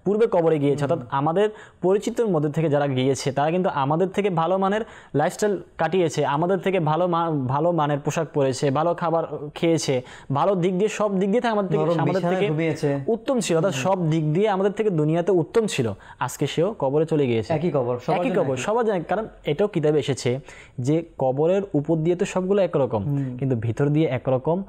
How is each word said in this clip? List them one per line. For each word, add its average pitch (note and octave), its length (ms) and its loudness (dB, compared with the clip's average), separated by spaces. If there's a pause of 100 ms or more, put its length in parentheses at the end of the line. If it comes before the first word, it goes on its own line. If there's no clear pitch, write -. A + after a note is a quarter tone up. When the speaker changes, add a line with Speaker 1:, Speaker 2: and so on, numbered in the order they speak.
Speaker 1:
পূর্বে G#3+ 260 2
কবরে E3 280 2
গিয়েছে, C#3+ 260 2
Speaker 2:
হুম। C#3 80 0
Speaker 1:
অর্থাৎ C3 180 -4
আমাদের E3 400 2 (320)
পরিচিতর G#3 440 0
মধ্যে D#3 220 0
থেকে D#3+ 200 -2
যারা C#3+ 180 2
গিয়েছে, C3 460 0
তারা C#3+ 180 0
কিন্তু F3+ 180 0
আমাদের D#3 400 0
থেকে G3+ 220 -2
ভালো E3+ 280 0
মানের G3 220 0 (340)
লাইফস্টাইল F3+ 440 0 (200)
কাটিয়েছে, D#3+ 480 0
আমাদের E3+ 320 0
থেকে F#3 220 0
ভালো D#3 260 0
মা-, E3 400 0
ভালো D3 260 0
মানের D3 260 0
পোশাক D3+ 360 -4
পরেছে, C3+ 360 2
ভালো D#3+ 240 0
খাবার E3 300 0 (300)
খেয়েছে, D3+ 480 2 (300)
ভালো E3+ 220 2
দিক F3+ 240 0
দিয়ে, G#3+ 100 2
সব G#3 220 -2
দিক G3 180 0
দিয়ে G#3+ 120 2
থেকে A#3 120 0
আমাদের G3+ 180 0
থেকে, D#3 120 0
Speaker 2:
নরম D#3+ 100 2
Speaker 1:
আমাদের E3 220 0
Speaker 2:
বিছানায় F3+ 220 0
Speaker 1:
থেকে F#3+ 140 0
Speaker 2:
ঘুমিয়েছে। D3+ 560 0
Speaker 1:
উত্তম - 340 0
ছিল। F3 160 0
অর্থাৎ D#3+ 180 0
Speaker 2:
হুম। C3 80 -4
Speaker 1:
সব F3+ 280 2
দিক D#3 220 0
দিয়ে G3 160 2
আমাদের G3 240 0
থেকে G#3+ 180 0
দুনিয়াতে E3 420 2
উত্তম F#3 340 2
ছিল। A#2+ 260 -2 (260)
আজকে C3+ 280 -4
সেও F3+ 320 0
কবরে D3 280 2
চলে D3 200 2
গিয়েছে। A2+ 280 0
Speaker 2:
একই D#3 160 0
কবর, B2 280 0
সবার F3+ 220 -2
Speaker 1:
একই - 100 0
Speaker 2:
জন্য F#3 120 0
Speaker 1:
কবর, C#3 120 0
Speaker 2:
একই। B2 80 -6
Speaker 1:
সবার A3+ 240 0
জন্য। G3+ 220 0
কারণ G#3 180 -2 (180)
এটাও E3 240 0
কিতাবে D3+ 300 2
এসেছে C3 420 -2 (380)
যে C#3 260 0 (140)
কবরের D3+ 440 2 (120)
উপর D3+ 220 2
দিয়ে E3+ 200 0
তো G3 80 0
সবগুলো F#3+ 380 0
একরকম, C3 420 0
Speaker 2:
হুম। C#3 340 -2
Speaker 1:
কিন্তু C3 180 0
ভিতর A2+ 320 -2
দিয়ে D3+ 180 2
একরকম C3 640 -2